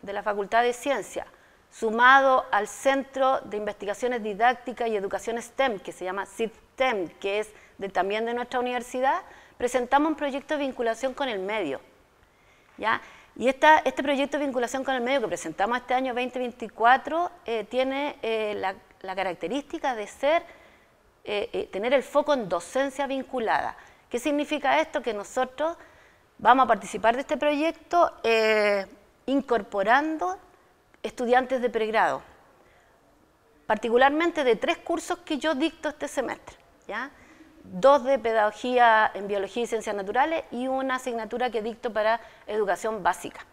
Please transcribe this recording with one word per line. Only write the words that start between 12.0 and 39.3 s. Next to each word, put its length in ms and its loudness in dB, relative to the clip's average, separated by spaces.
¿ya? 240 -2
Y 140 0
esta, 320 6
este 220 -2
proyecto 360 0
de 80 -2
vinculación 380 -4
con 100 -2
el 80 -2
medio 180 0
que 80 -2
presentamos 480 -2
este 160 -4
año 220 0
veinte 240 -4
veinticuatro, 920 2
eh, 200 -4
tiene, 580 -2
eh, 340 -2
la, 180 -4
la 120 -10
característica 800 -4
de 120 -8
ser, 380 0
eh, 280 -4
eh, 180 -6
tener 220 -2
el 120 4
foco 280 0
en 160 -2
docencia 580 -4
vinculada. 680 -4
¿Qué 100 -6
significa 600 0
esto? 220 -4
Que 100 -4
nosotros 640 -4
vamos 260 8
a 40 -6
participar 480 2
de 40 -4
este 160 -2
proyecto, 840 0
eh, 640 2
incorporando 1120 0
estudiantes 600 0
de 80 0
pregrado, 500 0
particularmente 760 2
de 140 4
tres 220 -2
cursos 400 -4
que 200 -6
yo 160 0
dicto 360 -4
este 180 -8
semestre, 480 -6
¿ya? 240 -8
Dos 400 4
de 160 2
pedagogía 960 4
en 140 -8
biología 340 -2